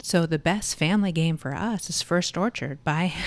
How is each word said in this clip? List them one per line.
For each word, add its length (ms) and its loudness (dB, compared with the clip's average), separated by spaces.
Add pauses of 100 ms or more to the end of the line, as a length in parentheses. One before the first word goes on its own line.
So 240 2
the 120 2
best 380 0
family 360 2
game 240 2
for 180 -4
us 360 -4
is 120 -2
First 360 0
Orchard 460 -4
by 280 0 (140)